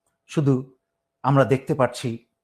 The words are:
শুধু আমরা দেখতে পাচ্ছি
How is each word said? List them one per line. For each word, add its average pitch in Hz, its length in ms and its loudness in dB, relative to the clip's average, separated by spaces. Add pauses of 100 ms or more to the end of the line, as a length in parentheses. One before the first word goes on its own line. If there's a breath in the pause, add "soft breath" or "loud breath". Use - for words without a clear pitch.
(280)
শুধু 135 480 -2 (480)
আমরা 139 220 4
দেখতে 135 280 -2
পাচ্ছি 120 520 -4 (180)